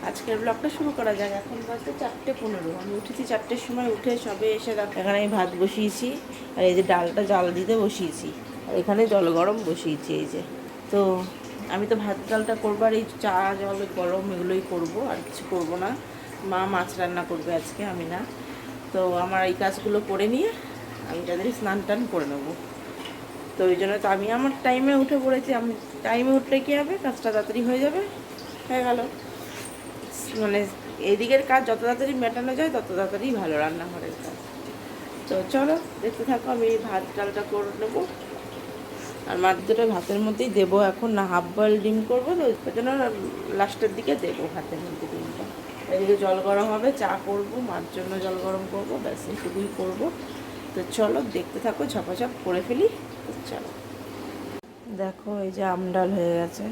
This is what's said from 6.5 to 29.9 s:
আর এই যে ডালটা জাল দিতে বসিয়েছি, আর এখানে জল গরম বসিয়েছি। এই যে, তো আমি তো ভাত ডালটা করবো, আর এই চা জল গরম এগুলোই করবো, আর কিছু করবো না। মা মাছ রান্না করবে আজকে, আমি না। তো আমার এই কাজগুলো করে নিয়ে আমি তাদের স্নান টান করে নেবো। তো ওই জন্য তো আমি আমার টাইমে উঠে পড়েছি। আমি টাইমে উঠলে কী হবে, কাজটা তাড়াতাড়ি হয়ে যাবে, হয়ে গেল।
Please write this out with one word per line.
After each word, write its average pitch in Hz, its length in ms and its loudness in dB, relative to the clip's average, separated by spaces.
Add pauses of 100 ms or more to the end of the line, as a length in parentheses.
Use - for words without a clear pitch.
আর 180 140 4
এই 180 80 6
যে 190 140 6
ডালটা 175 300 4 (100)
জাল 180 140 6 (120)
দিতে 185 160 2 (100)
বসিয়েছি, 185 440 -2 (400)
আর - 140 -4
এখানে 208 200 4 (120)
জল 196 120 6 (120)
গরম 202 200 4 (120)
বসিয়েছি। 160 420 -2 (100)
এই 151 120 -4
যে, 180 80 -4 (500)
তো 202 80 4 (760)
আমি 202 180 0
তো 220 120 6
ভাত 196 140 -2 (140)
ডালটা 220 320 2
করবো, 208 260 2
আর 220 100 4
এই 226 60 0 (180)
চা 196 120 2 (260)
জল 196 180 -2 (200)
গরম 185 340 0
এগুলোই 185 380 0
করবো, 170 280 -2 (120)
আর 170 60 -2 (100)
কিছু - 160 -10 (100)
করবো 175 300 0
না। 202 60 0 (600)
মা 185 100 2 (120)
মাছ 180 160 2 (100)
রান্না 175 300 0
করবে 165 300 -4
আজকে, - 220 -6 (120)
আমি 170 200 -4
না। 180 60 -4 (760)
তো 190 60 2 (240)
আমার 190 260 2
এই 185 140 2
কাজগুলো 208 360 2 (100)
করে 196 240 2
নিয়ে 359 160 4 (600)
আমি 165 180 -4
তাদের 175 180 0 (120)
স্নান 202 300 0
টান 208 120 2 (140)
করে 151 200 0
নেবো। 143 200 -4 (1040)
তো 185 120 4
ওই 180 120 6
জন্য 196 120 2 (100)
তো 208 120 2
আমি 202 120 0 (100)
আমার 269 160 2 (120)
টাইমে 262 360 6
উঠে 277 240 4
পড়েছি। 262 240 2 (100)
আমি 233 120 0 (360)
টাইমে 240 320 4
উঠলে 269 260 2
কী 285 140 2
হবে, 294 140 0 (120)
কাজটা 240 300 0
তাড়াতাড়ি 214 320 2
হয়ে 254 180 4
যাবে, 311 160 2 (680)
হয়ে 254 200 0
গেল। 247 120 4 (1400)